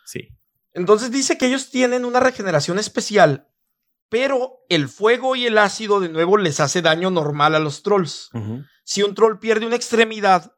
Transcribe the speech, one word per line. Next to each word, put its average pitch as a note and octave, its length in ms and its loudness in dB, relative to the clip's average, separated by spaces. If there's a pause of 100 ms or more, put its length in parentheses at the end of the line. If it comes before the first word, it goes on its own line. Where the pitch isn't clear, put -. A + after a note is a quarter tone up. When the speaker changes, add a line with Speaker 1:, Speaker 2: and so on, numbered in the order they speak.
Speaker 1:
Sí. - 240 -16 (440)
Speaker 2:
Entonces G#3+ 360 2
dice C4+ 280 -2
que B3+ 100 0
ellos C4+ 240 -4
tienen B3 340 0
una B3 140 0
regeneración F#3+ 580 0
especial, G3+ 680 2 (640)
pero B3+ 500 -2 (100)
el D3+ 200 0
fuego B3 460 0
y B3 120 -2
el G#3+ 100 2
ácido G#3 420 2
de F3+ 100 -4
nuevo E3+ 280 2
les E3+ 220 0
hace E3 240 0
daño E3 260 2
normal D3+ 460 0
a D#3 40 2
los D3+ 220 -4
trolls. F#3+ 520 -2
Speaker 1:
Ujú. A2+ 300 -8 (240)
Speaker 2:
Si - 140 -4
un G3+ 140 -2
troll G#3+ 240 2
pierde A3 260 -2
una A#3 120 -4
extremidad, A3 800 0